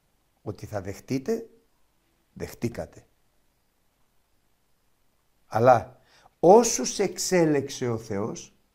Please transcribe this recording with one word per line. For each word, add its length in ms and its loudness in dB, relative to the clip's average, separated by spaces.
Ότι 240 -14
θα 160 -8
δεχτείτε, 680 -8
δεχτήκατε. 720 -10
Αλλά 540 2
όσους 600 4
εξέλεξε 880 0
ο 80 -2
Θεός, 600 -8